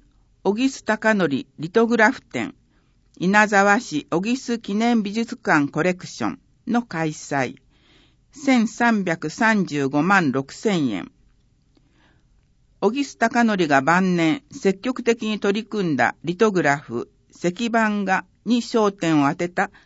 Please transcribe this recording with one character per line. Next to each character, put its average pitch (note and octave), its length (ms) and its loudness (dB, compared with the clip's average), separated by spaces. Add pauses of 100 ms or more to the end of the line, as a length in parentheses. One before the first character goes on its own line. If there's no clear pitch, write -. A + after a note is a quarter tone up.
(440)
小 G3 120 0
木 A#3+ 100 -2
須 C4+ 180 -4
貴 G#3+ 320 0
教 F#3 120 2
リ C#3 420 -6
ト A3+ 160 2
グ A#3 120 0
ラ G#3+ 140 4
フ - 120 -8
展、 - 320 -8 (640)
稲 G3+ 280 4
沢 G3+ 320 4
市 - 300 -6
小 F3 120 -2
木 G#3+ 100 -2
須 B3 280 -4
記 G3+ 140 -8
念 A3+ 300 0
美 G3+ 100 -6
術 A3+ 240 -4
館 D#3 300 2
コ D3+ 160 -2
レ F3+ 100 2
ク F3+ 140 -14
シ - 160 -10
ョ G#2 60 -2
ン - 100 -10 (260)
の A#3 160 -2
開 D#3+ 280 -6
催、 C#3 480 -6 (760)
千 C4 360 0
三 A3+ 360 0
百 E3 260 -4
三 G#3+ 360 0
十 C#3+ 220 -2
五 C#3+ 140 0
万 F3 300 2
六 C3+ 200 -4
千 E3+ 380 -2
円。 F#2 220 -8 (1700)
小 G3 100 2
木 C#4 100 -2
須 - 160 -10
貴 A#3 280 0
教 G3+ 220 0
が C#3 140 4
晩 F3+ 360 2
年 D#3+ 340 0
積 G3 280 -2
極 B3+ 240 -6
的 A3+ 240 0
に G#3+ 120 -4
取 G3+ 220 -2
り G3+ 60 -12
組 F#3+ 240 -2
ん D3 40 0
だ A#2+ 280 0
リ E3+ 120 -6
ト A3 160 2
グ F3 120 0
ラ C#3+ 140 2
フ、 B2 320 -8 (200)
石 F3+ 400 -4
版 G#3+ 340 0
画 F#3+ 220 -2 (200)
に A#3 180 2
焦 G#3+ 280 2
点 E3 320 2
を C#3 60 2
当 D3 60 -2
て F3 120 -2
た - 240 -4 (140)